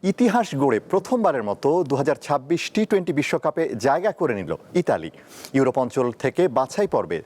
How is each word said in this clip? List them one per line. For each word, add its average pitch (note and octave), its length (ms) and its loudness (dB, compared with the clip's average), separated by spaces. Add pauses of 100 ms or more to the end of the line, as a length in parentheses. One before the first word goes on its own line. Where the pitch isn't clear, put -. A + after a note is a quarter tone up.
(140)
ইতিহাস A#3 340 2 (140)
গড়ে B2 180 4 (120)
প্রথমবারের F#3 580 0
মতো - 200 0 (200)
দু C#3 100 0
হাজার C#3+ 260 2
ছাব্বিশ D3 380 -2 (100)
টি G#3 160 2
টোয়েন্টি F3+ 300 0
বিশ্বকাপে - 440 -2 (220)
জায়গা D#3+ 340 2
করে C#3+ 200 0
নিল E2+ 120 -6 (300)
ইতালি। E2 280 -2 (440)
ইউরোপ C3 300 2
অঞ্চল B2 240 0 (160)
থেকে C#3 200 2 (140)
বাছাই D#3 300 0
পর্বে F2 380 -2